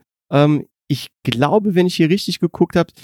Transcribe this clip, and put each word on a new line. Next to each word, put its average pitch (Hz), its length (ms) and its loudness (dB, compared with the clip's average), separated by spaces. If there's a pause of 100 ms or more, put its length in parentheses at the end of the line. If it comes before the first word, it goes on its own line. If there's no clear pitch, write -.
(320)
ähm, 147 360 2 (220)
ich - 200 -4 (140)
glaube, 147 520 0
wenn 180 120 2
ich 170 80 -4
hier 160 140 2
richtig 185 300 -2
geguckt - 360 -2
hab, 170 160 0 (120)